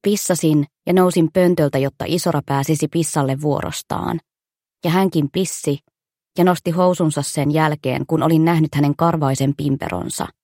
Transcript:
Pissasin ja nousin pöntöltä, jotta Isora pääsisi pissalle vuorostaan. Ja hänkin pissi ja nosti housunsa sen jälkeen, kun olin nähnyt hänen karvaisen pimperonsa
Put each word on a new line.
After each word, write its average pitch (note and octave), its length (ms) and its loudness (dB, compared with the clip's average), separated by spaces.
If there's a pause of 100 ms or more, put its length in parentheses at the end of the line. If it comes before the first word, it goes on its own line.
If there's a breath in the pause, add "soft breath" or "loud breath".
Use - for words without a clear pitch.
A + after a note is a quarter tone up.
Pissasin E3 640 2 (200)
ja F3 60 0
nousin F3+ 400 4
pöntöltä, F3 460 2
jotta C3+ 300 -2
Isora D#3 380 0
pääsisi D3 420 -2
pissalle C#3+ 520 -2
vuorostaan. - 800 -4 (640)
Ja E3 60 0
hänkin E3+ 420 2
pissi D#3+ 460 -4 (600)
ja F3+ 60 4
nosti F3+ 260 2
housunsa F3 520 0
sen D3 280 -2
jälkeen, D3+ 560 0
kun D#3+ 160 0
olin D#3+ 220 4
nähnyt D#3+ 300 2
hänen C#3+ 220 2
karvaisen C#3+ 600 0
pimperonsa - 720 -4 (160)